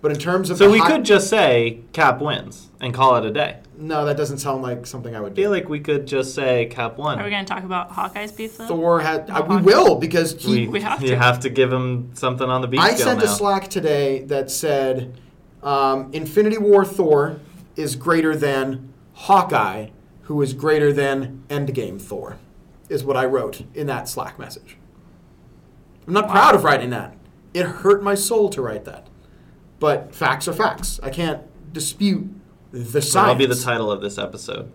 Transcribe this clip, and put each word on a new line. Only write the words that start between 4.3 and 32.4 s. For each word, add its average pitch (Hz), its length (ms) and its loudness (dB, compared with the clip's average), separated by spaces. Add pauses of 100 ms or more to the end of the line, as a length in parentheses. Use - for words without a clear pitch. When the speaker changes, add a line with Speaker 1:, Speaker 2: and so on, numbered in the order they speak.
Speaker 1:
sound 139 220 -4
like 123 240 -8
something 117 300 -12
I 110 60 -10
would 98 100 -10
Speaker 2:
I 95 40 -12
feel 196 140 0
Speaker 1:
do. 202 60 2
Speaker 2:
like 170 140 -4
we 151 100 -6
could 143 260 -2
just 131 300 -4
say 127 300 0
Cap 117 320 -8
won. 143 220 -4
Speaker 3:
Are - 40 -6
we 202 80 -6
gonna 196 140 -4
talk 190 180 -8
about 180 260 -6
Hawkeye's 208 440 -8
beef, 220 240 -12
though? 226 100 -16
Speaker 1:
Thor 170 320 2
had, 156 300 -2
uh, 156 180 -2
we 190 80 2
Speaker 3:
Hawkeye. 190 80 4
Speaker 1:
will, 208 320 8
because 165 480 0
he 120 240 0
Speaker 2:
We, - 0 -
Speaker 3:
We - 140 -2
have - 200 -4
Speaker 2:
you 135 100 0
Speaker 3:
to. 123 60 2
Speaker 2:
have 123 220 4
to 131 100 -2
give 131 220 4
him 127 440 -2
something 127 340 -2
on 127 120 0
the 127 60 -4
beef 131 140 2
Speaker 1:
I 208 140 4
Speaker 2:
scale 247 120 2
Speaker 1:
sent 240 160 0
a - 40 4
Speaker 2:
now. 208 60 4
Speaker 1:
Slack 196 360 -2
today 143 560 0
that 135 260 -4
said, 131 680 -2 (460)
um, 135 480 0
"Infinity 202 460 0
War 202 260 6
Thor 160 560 2 (380)
is 143 180 -4
greater 156 400 0
than 135 580 -2 (200)
Hawkeye, 110 760 0 (360)
who 147 180 -2
is 139 120 0
greater 147 380 2
than 139 560 -2
Endgame 127 540 -6
Thor," - 380 -12 (500)
is 135 160 -4
what 135 100 0
I 127 80 0
wrote 127 380 -2 (120)
in 151 140 -8
that 120 220 -8
Slack - 280 -10
message. - 380 -20 (1300)
I'm 170 60 -4
not 208 140 2
Speaker 3:
Wow. - 60 -4
Speaker 1:
proud 214 220 6
of 175 100 2
writing 127 240 2
that. 107 260 -8 (380)
It 175 120 0
hurt 202 380 2
my 202 120 2
soul 208 340 0
to - 120 -8
write 107 220 -6
that. - 240 -18 (720)
But - 360 -2
facts 143 320 -2
are 170 60 -4
facts. - 500 -4
I 135 60 -6
can't 160 320 -4 (320)
dispute 185 560 -2 (420)